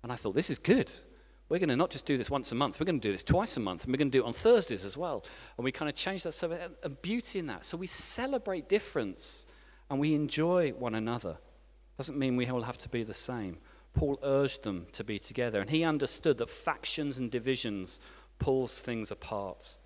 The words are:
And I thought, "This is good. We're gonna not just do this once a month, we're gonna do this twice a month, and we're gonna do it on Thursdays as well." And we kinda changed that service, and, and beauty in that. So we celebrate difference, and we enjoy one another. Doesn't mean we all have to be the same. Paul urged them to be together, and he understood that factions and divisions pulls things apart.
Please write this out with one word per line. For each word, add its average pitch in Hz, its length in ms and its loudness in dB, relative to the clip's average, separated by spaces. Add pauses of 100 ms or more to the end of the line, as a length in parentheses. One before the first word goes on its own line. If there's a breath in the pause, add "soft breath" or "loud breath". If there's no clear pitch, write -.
And - 80 -8
I 120 60 -2
thought, 98 180 -2
"This 156 140 4
is 143 100 0
good. - 320 4 (580 soft breath)
We're 175 120 2
gonna 143 160 4
not 170 140 4
just - 160 -6
do 139 120 4
this 120 100 -2
once 131 220 -2
a 117 60 -2
month, 131 240 0
we're 160 60 2
gonna 165 120 2
do 104 140 2
this 92 100 -2
twice 196 340 2
a 127 40 -2
month, 92 240 -4
and 127 80 0
we're 131 60 2
gonna 139 120 4
do 123 140 6
it - 20 0
on - 60 -2
Thursdays 165 520 4
as 101 120 -8
well." 151 280 -4 (320 loud breath)
And 120 80 -4
we 131 60 2
kinda 151 220 -4
changed 196 320 -2
that 160 80 -4
service, 165 280 -4
and, 175 220 -8
and 139 200 -8
beauty 220 360 -2
in 165 80 -2
that. 98 180 -6
So - 120 -4
we 185 100 -6
celebrate 233 800 -2
difference, - 800 0 (420 loud breath)
and 139 120 0
we 156 140 4
enjoy 151 580 4
one 117 240 -2
another. 110 420 -2 (600)
Doesn't 143 200 -4
mean 131 160 2
we 123 160 2
all 123 120 0
have 120 160 -6
to - 100 -12
be 117 160 -2
the 107 100 -8
same. 101 440 -6 (360 loud breath)
Paul 143 300 2
urged 139 400 2
them 90 260 -4
to - 140 -8
be 104 160 -4
together, 120 400 0
and 95 100 -4
he 160 140 4
understood 143 540 2
that - 120 -2
factions 143 680 -4
and 123 120 -2
divisions 117 720 -2 (400 loud breath)
pulls 131 400 2
things 113 320 -4
apart. - 720 -8